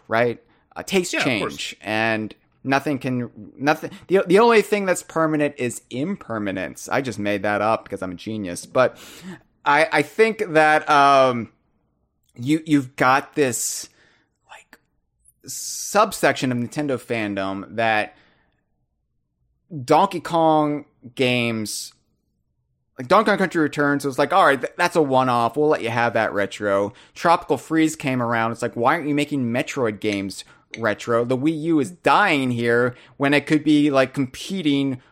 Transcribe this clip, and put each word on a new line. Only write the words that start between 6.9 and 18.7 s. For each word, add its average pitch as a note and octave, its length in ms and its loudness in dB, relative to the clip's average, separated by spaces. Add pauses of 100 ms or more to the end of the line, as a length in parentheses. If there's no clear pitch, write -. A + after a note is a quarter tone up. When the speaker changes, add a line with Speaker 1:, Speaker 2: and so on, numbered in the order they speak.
Speaker 1:
just B2 180 -6
made G2+ 260 -4
that G#2 180 -2
up G#2+ 220 0
because - 180 -10
I'm F#2 100 -8
a F2 40 -14
genius, G2+ 500 -8
but - 320 0 (680)
I, D3 260 4
I D3+ 120 2
think A3 460 0
that, D3+ 420 4
um, C3+ 600 6 (840)
you, D3 320 -2
you've C#3+ 300 0
got C3+ 400 2
this, - 520 -2 (640)
like, - 260 -20 (720)
subsection - 1040 -2
of A#2+ 60 -4
Nintendo B2+ 420 -4
fandom G2 760 -6
that A2 400 0 (1700)